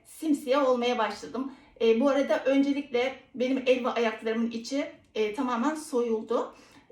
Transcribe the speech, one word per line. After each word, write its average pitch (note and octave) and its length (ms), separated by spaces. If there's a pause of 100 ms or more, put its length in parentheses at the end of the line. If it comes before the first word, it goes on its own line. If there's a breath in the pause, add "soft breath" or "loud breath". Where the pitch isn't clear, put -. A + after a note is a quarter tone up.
simsiyah C#4 640
olmaya A#3+ 300
başladım. A3 540 (280 loud breath)
E, A3+ 200
bu C#4 80
arada C4 360
öncelikle C4+ 720 (200)
benim B3 320
el B3+ 180
ve B3+ 40
ayaklarımın A3+ 640
içi, C4+ 360 (280)
e, G#3+ 200
tamamen B3 400
soyuldu. A#3+ 800 (380 loud breath)